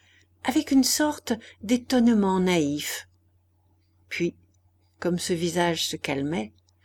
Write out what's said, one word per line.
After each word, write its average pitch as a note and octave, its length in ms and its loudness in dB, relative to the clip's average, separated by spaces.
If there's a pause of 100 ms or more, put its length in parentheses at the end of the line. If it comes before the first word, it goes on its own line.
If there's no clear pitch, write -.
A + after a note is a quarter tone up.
(440)
avec D4+ 260 0
une C4+ 140 6
sorte - 500 -2 (280)
d'étonnement A#3 800 2
naïf. D#3+ 680 0 (1000)
Puis, - 260 -4 (640)
comme F3 180 -2
ce F#3 160 -4
visage E3+ 520 -2
se - 100 -8
calmait, D3+ 580 -6 (300)